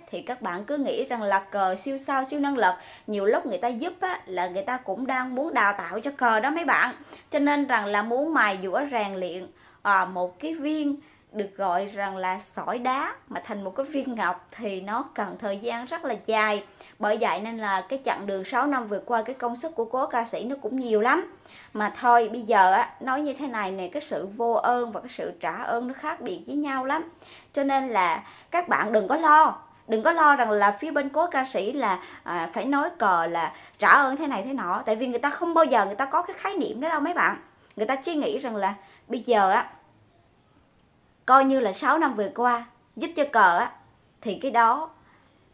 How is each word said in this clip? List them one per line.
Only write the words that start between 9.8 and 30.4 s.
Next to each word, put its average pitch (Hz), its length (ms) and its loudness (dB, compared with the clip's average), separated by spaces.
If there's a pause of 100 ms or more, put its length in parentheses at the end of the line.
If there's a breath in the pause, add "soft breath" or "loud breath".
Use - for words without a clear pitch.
à, 190 240 4
một 180 340 -6
cái 320 140 -6
viên 294 420 -2 (360 loud breath)
được 208 260 -8
gọi 190 280 0
rằng 202 320 -6
là 185 220 -4
sỏi 208 400 -6
đá 269 360 -2 (120)
mà - 180 -8
thành 202 180 -8
một 190 120 -8
cái 269 100 -4
viên 269 300 -6
ngọc 180 360 -4
thì 196 300 -8
nó 220 320 -6
cần 190 260 -6
thời 202 180 -4
gian 233 280 -6
rất 330 200 -8
là 247 100 -2 (100)
dài. 214 380 0 (360 loud breath)
Bởi 214 220 0
vậy 185 180 0
nên 226 180 -8
là 196 320 -2
cái 269 160 -4
chặng 202 220 -4
đường 196 160 -4
sáu 254 240 0
năm 262 200 -2
vừa 202 180 -4
qua, 233 160 0
cái 247 140 -6
công 240 200 -4
sức 320 200 -8
của 226 100 -2
cố 254 220 -2
ca 240 180 -2
sĩ 196 180 -8
nó 254 180 -6
cũng 262 180 -4
nhiều 226 220 2
lắm. 277 320 0 (400 loud breath)
Mà 208 260 -2
thôi, 240 320 6
bây 240 100 -8
giờ 202 300 6
á, 214 280 2
nói 262 220 -2
như 285 120 -2
thế 285 140 -6
này 214 240 -4
nè, 190 160 -6
cái 294 140 -6
sự 180 260 -6 (100)
vô 233 160 0
ơn 240 380 0
và 196 100 -8
cái 254 80 -16
sự 170 300 -8
trả 175 240 -6
ơn 240 240 -4
nó 254 60 -8
khác 302 280 -8
biệt 185 260 -8
với 254 80 -6
nhau 277 300 -2
lắm. 302 180 -2 (500 loud breath)
Cho 285 100 0
nên 269 260 0
là 185 340 0 (280 loud breath)
các 349 160 0
bạn 190 260 2
đừng 214 140 4
có 247 80 2
lo, 311 420 8 (300 soft breath)
đừng 220 160 0
có 320 80 4
lo 311 240 8
rằng 233 160 2